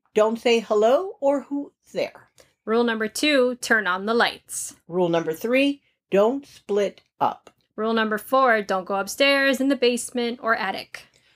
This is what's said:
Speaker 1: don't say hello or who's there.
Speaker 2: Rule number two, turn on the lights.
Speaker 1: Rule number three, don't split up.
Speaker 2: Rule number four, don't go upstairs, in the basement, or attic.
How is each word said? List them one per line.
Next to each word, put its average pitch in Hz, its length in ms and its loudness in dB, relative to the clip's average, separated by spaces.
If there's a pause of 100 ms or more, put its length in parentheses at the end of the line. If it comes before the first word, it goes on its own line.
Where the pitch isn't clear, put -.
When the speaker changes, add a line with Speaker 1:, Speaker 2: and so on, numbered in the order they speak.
(140)
Speaker 1:
don't 220 240 2
say 233 220 2
hello 233 600 2
or 277 200 0
who's 285 320 -10 (200)
there. - 360 -8 (360)
Speaker 2:
Rule 233 200 0
number 220 240 -2
two, 254 480 0
turn 214 320 0
on 190 180 -4
the 226 80 -2
lights. - 600 -4 (100)
Speaker 1:
Rule 175 220 0
number 165 240 0
three, 262 500 0 (260)
don't 226 380 2
split 202 540 -6 (200)
up. - 300 -4 (240)
Speaker 2:
Rule 220 200 -4
number 220 240 -2
four, 247 440 2
don't 190 240 -4
go 202 80 -4
upstairs, 269 640 0
in 262 60 0
the 277 80 2
basement, 240 680 -2
or 226 140 0
attic. - 540 -8 (280)